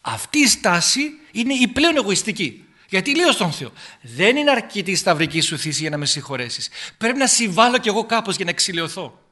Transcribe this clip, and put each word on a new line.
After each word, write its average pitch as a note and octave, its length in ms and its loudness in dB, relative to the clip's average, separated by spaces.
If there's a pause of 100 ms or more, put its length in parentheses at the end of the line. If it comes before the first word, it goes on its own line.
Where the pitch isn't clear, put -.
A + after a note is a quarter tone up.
Αυτή - 380 -4
η C#4+ 80 6
στάση G#3 640 2 (220)
είναι A#3+ 220 -2
η B3 140 2
πλέον D#4 280 2
εγωιστική. G3 680 -2 (240)
Γιατί A3+ 280 0
λέω E4 160 4
στον F3+ 200 0
Θεό, C3 200 -10 (280)
"Δεν E3+ 360 2
είναι D4 140 4
αρκετή G#3+ 400 0
η F#3+ 40 0
σταυρική D#3+ 460 2
σου D#3 180 -2
θυσία D3 220 -4
για D#3 100 -4
να D3+ 60 -4
με D3 100 -4
συγχωρέσεις. B2+ 640 -6 (300)
Πρέπει B3 200 -2
να C4+ 80 2
συμβάλλω A#3 520 4
κι B3 100 0
εγώ G#3 160 0
κάπως A3 320 -2
για F#3+ 80 -4
να F3 60 -4
εξηλαιωθώ". E3+ 800 -4